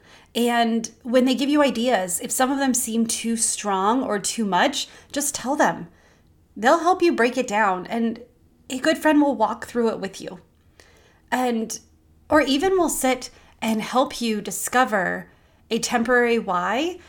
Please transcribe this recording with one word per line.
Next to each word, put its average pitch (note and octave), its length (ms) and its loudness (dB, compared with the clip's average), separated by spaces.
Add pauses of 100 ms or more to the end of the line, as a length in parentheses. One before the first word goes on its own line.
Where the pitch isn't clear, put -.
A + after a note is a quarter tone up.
(360)
And A#3 520 2 (140)
when B3 220 4
they C4 100 2
give C4 140 -2
you D4 160 4
ideas, A3 560 0
if B3 100 -8
some C4 220 0
of C#4 60 -2
them C4+ 160 2
seem A3+ 340 -2
too A3+ 280 -4
strong G#3 680 0
or G#3 160 -2
too - 240 -4
much, G3+ 420 0 (240)
just C#4+ 240 -4
tell A#3 220 -4
them. E3+ 320 0 (720)
They'll C#4+ 200 4
help F4+ 220 2
you E4+ 100 4
break A#3+ 260 0
it B3 80 0
down, G3+ 400 0
and A3+ 340 -4 (480)
a B3+ 120 -8
good D#4+ 180 2
friend D#4 240 4
will C#4 140 2
walk A3 300 -2
through A#3 240 0
it - 100 -6
with F#3+ 200 -10
you. - 200 -12 (880)
And, A#3+ 480 -2 (500)
or D4+ 120 4
even C#4 360 2
will E4+ 120 2
sit B3+ 420 -2 (320)
and A3+ 180 0
help B3+ 400 0
you A3 200 -2
discover F#3+ 880 -2 (400)
a A3+ 80 0
temporary A#3 580 2
why G#3+ 600 -2 (100)